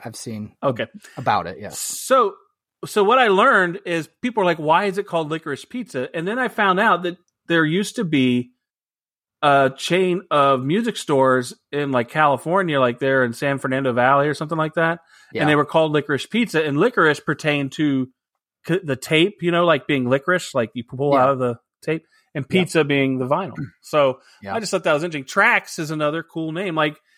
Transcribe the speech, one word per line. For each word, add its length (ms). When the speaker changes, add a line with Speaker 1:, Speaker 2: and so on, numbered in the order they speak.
Speaker 1:
I've 100
seen 480
Speaker 2:
Okay. 240
Speaker 1:
about 280
it, 140
yes. 180
Speaker 2:
So, 580
so 180
what 160
I 100
learned 580
is 200
people 220
are 20
like, 140
"Why 260
is 140
it 80
called 240
Licorice 360
Pizza?" 480
And 120
then 100
I 100
found 320
out 240
that 140
there 180
used 300
to 80
be 480
a 340
chain 540
of 340
music 320
stores 580
in, 200
like, 180
California, 720
like, 200
there 240
in 100
San 240
Fernando 360
Valley 340
or 80
something 240
like 160
that. 240
Speaker 1:
Yeah. 80
Speaker 2:
And 80
they 60
were 100
called 260
Licorice 380
Pizza, 340
and 140
licorice 420
pertained 540
to 360
c-, 160
the 120
tape, 460
you 100
know, 140
like, 220
being 220
licorice, 440
like, 220
you 80
pull 300
Speaker 1:
Yeah. 100
Speaker 2:
out 60
of 100
the 160
tape, 220
and 140
Speaker 1:
Yeah. 120
Speaker 2:
pizza 220
being 360
the 80
vinyl. 280
So 400
Speaker 1:
Yeah. 140
Speaker 2:
I 40
just 120
thought 140
that 80
was 100
interesting. 220
Trax 540
is 120
another 320
cool 280
name. 240
Like, 240